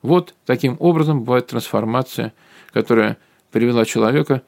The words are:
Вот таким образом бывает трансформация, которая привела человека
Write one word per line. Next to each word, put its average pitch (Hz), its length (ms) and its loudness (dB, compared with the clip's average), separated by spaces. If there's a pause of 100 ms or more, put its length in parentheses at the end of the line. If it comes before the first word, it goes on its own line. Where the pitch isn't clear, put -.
Вот 175 320 0 (120)
таким 127 320 -2
образом 156 460 2
бывает 123 240 0
трансформация, 113 840 -4 (400)
которая 110 460 0 (320)
привела 120 340 2
человека 127 640 0